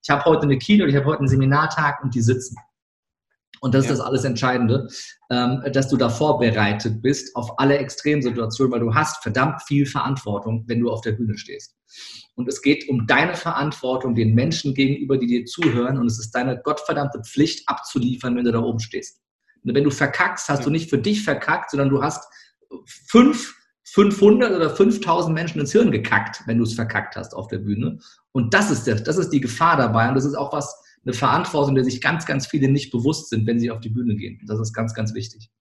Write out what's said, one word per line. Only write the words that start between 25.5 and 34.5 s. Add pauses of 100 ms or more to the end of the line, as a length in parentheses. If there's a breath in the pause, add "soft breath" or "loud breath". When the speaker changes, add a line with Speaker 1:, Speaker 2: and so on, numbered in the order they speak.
Speaker 1:
ins
Hirn
gekackt,
wenn
du
es
verkackt
hast
auf
der
Bühne. (340 soft breath)
Und
das
ist
der,
das
ist
die
Gefahr
dabei.
Und
das
ist
auch
was, (200 soft breath)
eine
Verantwortung,
der
sich
ganz,
ganz
viele
nicht
bewusst
sind,
wenn
sie
auf
die
Bühne
gehen.
Und